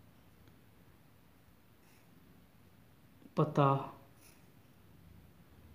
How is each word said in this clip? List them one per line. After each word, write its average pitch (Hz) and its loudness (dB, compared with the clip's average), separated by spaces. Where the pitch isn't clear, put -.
पता, 147 6